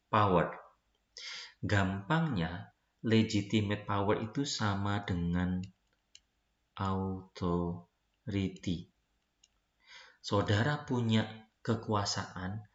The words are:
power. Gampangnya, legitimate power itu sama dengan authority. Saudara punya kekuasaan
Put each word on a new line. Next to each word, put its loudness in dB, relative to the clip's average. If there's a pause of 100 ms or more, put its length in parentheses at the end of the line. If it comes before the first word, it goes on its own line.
(100)
power. 4 (1120)
Gampangnya, 0 (320)
legitimate 2
power 2
itu -4
sama -2
dengan 0 (1160)
authority. -4 (1300)
Saudara 2
punya 2 (360)
kekuasaan -2 (100)